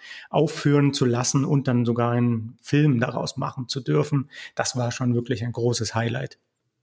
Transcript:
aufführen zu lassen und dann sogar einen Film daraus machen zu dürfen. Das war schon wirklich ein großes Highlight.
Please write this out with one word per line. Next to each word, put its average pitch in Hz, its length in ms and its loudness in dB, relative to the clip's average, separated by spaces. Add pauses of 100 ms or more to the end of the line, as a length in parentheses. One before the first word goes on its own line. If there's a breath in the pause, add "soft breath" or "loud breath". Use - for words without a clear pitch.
(300 loud breath)
aufführen 143 640 2
zu 139 120 0
lassen 123 400 2
und 139 220 0
dann 123 160 2
sogar 120 280 0
einen 120 500 -2
Film 143 380 2
daraus - 380 -4
machen 135 300 -8
zu 139 120 -6
dürfen. 147 500 0 (240 loud breath)
Das - 220 -2
war 120 160 -2
schon 123 240 0
wirklich 117 280 -2
ein 120 80 -4
großes 113 440 -2
Highlight. 117 420 -4 (460)